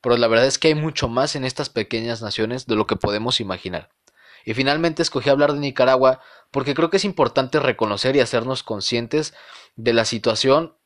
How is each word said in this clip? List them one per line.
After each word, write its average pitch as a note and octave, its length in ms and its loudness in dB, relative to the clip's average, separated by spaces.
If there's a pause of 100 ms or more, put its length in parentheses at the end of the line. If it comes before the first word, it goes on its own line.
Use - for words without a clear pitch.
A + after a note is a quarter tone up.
Pero A#2+ 160 2
la A#2 100 2
verdad A2+ 200 4
es C3+ 100 -2
que D#3+ 120 4
hay D#3 60 2
mucho D3+ 320 -4
más B2 280 -2
en C3+ 100 -4
estas C3 240 -6
pequeñas A2+ 540 -4
naciones A2+ 420 -4
de A#2 80 -2
lo G#2+ 140 2
que G#2+ 80 -2
podemos G#2 440 -2
imaginar. F#2 520 -8 (540)
Y A2 100 -6
finalmente D#3 460 0
escogí C#3+ 280 -2
hablar C#3+ 240 4
de C#3+ 60 -4
Nicaragua C3 600 2 (320)
porque C#3 240 -2
creo E3 140 2
que G3 80 0
es F#3+ 80 0
importante C3+ 560 0
reconocer B2 560 0
y - 20 6
hacernos B2 420 0
conscientes A#2+ 720 -4 (440)
de A#2 160 0
la A#2 100 4
situación C3 720 0 (100)